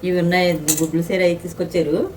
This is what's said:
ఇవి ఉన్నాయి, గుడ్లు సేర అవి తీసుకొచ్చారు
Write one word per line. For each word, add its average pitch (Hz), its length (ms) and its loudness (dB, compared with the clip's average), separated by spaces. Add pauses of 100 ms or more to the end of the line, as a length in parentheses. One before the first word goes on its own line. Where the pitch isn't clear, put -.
ఇవి 180 160 0
ఉన్నాయి, 180 280 2 (300)
గుడ్లు 160 280 0
సేర 185 200 0
అవి 170 160 2
తీసుకొచ్చారు 165 520 -2 (200)